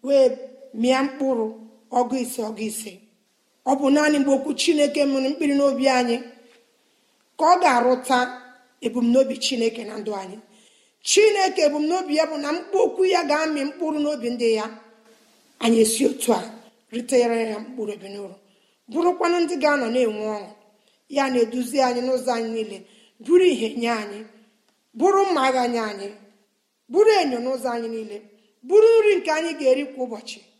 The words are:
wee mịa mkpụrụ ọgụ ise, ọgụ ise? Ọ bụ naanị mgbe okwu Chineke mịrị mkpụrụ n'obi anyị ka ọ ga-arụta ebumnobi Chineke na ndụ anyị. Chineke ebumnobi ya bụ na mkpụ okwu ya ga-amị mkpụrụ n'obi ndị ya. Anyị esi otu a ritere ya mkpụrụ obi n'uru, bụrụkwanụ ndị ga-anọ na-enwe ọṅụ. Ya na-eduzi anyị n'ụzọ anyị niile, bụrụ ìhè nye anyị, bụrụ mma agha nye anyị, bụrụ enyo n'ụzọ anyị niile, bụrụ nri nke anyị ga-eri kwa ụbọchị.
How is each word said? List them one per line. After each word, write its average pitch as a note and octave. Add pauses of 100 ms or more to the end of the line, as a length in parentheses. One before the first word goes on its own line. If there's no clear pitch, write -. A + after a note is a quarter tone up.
wee C4+ (460)
mịa B3
mkpụrụ C4+ (440)
ọgụ B3
ise, B3
ọgụ G#3+
ise? G#3+ (760)
Ọ B3+
bụ C#4
naanị D4+
mgbe C#4
okwu C4+
Chineke D4
mịrị C4+
mkpụrụ C#4+
n'obi C4+
anyị B3 (1200)
ka D#4+
ọ E4+
ga-arụta B3+ (640)
ebumnobi A#3+
Chineke A#3
na G#3+
ndụ G#3
anyị. F#3+ (680)
Chineke G4
ebumnobi D4+
ya D#4
bụ D#4
na C#4+
mkpụ F4+
okwu -
ya F#4
ga-amị D4
mkpụrụ D4+
n'obi D4
ndị A#3+
ya. G#3+ (920)
Anyị A3+
esi A3
otu -
a G3 (500)
ritere A#3+ (120)
ya G#3
mkpụrụ A3
obi F#3+
n'uru, G3+ (540)
bụrụkwanụ E4+
ndị E4+
ga-anọ C#4+
na-enwe A3
ọṅụ. G#3 (600)
Ya C#4
na-eduzi B3
anyị B3
n'ụzọ B3+
anyị A3+
niile, G#3 (420)
bụrụ F4
ìhè A#3
nye A#3
anyị, G#3 (760)
bụrụ G4
mma F4+
agha B3+
nye A#3
anyị, G3+ (840)
bụrụ G4+
enyo C#4
n'ụzọ B3
anyị A#3
niile, A3 (480)
bụrụ G#4
nri G#4
nke E4+
anyị D#4+
ga-eri C4+
kwa C4
ụbọchị. A3 (220)